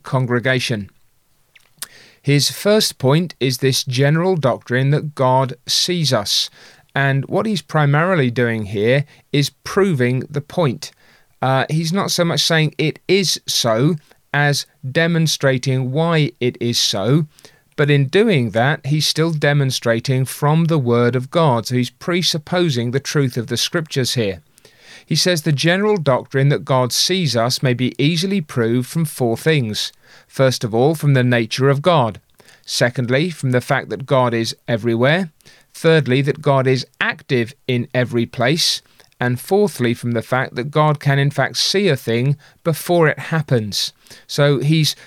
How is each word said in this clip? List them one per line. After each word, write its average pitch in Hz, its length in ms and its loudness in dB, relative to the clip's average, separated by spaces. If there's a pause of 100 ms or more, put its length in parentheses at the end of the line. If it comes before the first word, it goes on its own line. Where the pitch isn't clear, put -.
congregation. 123 880 -2 (1300)
His 143 300 2
first - 480 0
point 151 400 2
is 127 180 0
this 131 260 0
general 147 520 2
doctrine 131 560 0
that 151 240 -2
God 131 400 2 (100)
sees 165 480 -2
us. - 380 -2 (420)
And 135 320 0
what 208 220 -2
he's 208 160 -2
primarily 151 680 2
doing 117 360 -2
here 110 400 2 (280)
is 143 160 0 (140)
proving 131 680 0
the 147 120 -6
point. - 500 -4 (500)
Uh, 131 280 0
he's 160 240 -2
not 196 180 -2
so 175 140 0
much 160 160 0
saying 156 360 0
it 151 300 -2
is 185 400 0
so 127 480 0 (380)
as 143 320 0 (260)
demonstrating 139 1000 0
why 160 400 0 (120)
it 120 180 -2
is 117 180 -2
so, 131 500 0 (500)
but 147 120 0
in 139 180 4
doing 175 420 2
that, 117 360 0
he's 147 220 -2
still 165 240 0
demonstrating 131 920 0
from 156 400 0
the 160 120 2
Word 120 380 2
of 131 160 -4
God. 135 340 2
So 120 100 -4
he's 123 160 -2
presupposing 165 1000 -2
the 135 80 0
truth 139 380 -2
of 113 100 -6
the 120 80 -6
Scriptures 156 600 -4
here. 101 260 -2 (640)
He 160 100 -2
says 170 280 0
the 160 100 2
general 185 420 2
doctrine 135 540 0
that 120 160 0
God 127 260 0
sees 175 460 0
us 120 260 -2
may 127 100 2
be 123 240 -2
easily 175 440 0
proved 123 480 -2
from 165 160 -2
four 120 320 -2
things. 127 560 -2 (340)
First 131 380 0
of 107 100 -2
all, 135 180 4
from 147 200 2
the 127 100 4
nature 123 460 0
of 139 120 2
God. 143 380 2 (460)
Secondly, 131 640 0
from 143 220 -4
the 123 100 2
fact 131 300 -2
that 107 140 -8
God 127 280 2
is 113 200 -2 (140)
everywhere. 123 640 0 (420)
Thirdly, 143 480 2
that 143 200 -2
God 135 260 2
is 127 180 0 (140)
active 147 540 -2 (120)
in 123 280 -2
every 120 320 0
place. 135 560 -2 (400)
And 123 160 0
fourthly, 156 560 0
from 120 200 -6
the 113 80 -2
fact - 340 -4
that 127 160 -6
God 151 300 2
can 139 180 2
in 143 100 2
fact - 280 -2
see 196 320 0
a 135 80 2
thing 123 400 0 (260)
before 165 460 2
it - 100 -4
happens. 123 720 -2 (360)
So 143 320 2
he's 151 360 2 (120)